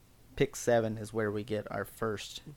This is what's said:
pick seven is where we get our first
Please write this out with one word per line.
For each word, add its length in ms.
pick 200
seven 420
is 140
where 200
we 120
get 260
our 140
first 580